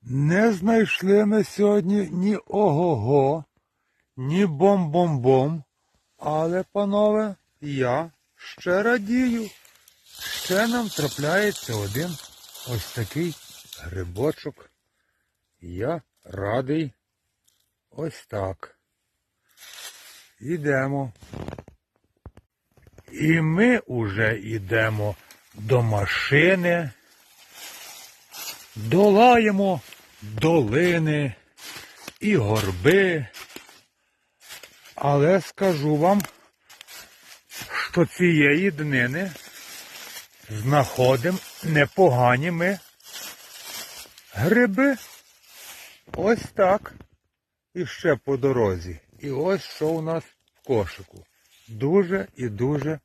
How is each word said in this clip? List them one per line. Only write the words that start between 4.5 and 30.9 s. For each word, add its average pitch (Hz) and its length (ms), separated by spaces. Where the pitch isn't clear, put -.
Але, 165 540
панове, 208 640
я 143 500
ще - 460
радію. 233 680
Ще 196 220
нам 233 220
трапляється 151 840
один 117 420
ось 120 260
такий 151 400
грибочок. 92 920
Я 101 420
радий. 127 680
Ось - 360
так. 95 520
Ідемо. 139 720
І 160 280
ми 196 380
уже 110 600
йдемо 107 800
до 117 280
машини. 160 1080
Долаємо 196 1040
долини 151 1120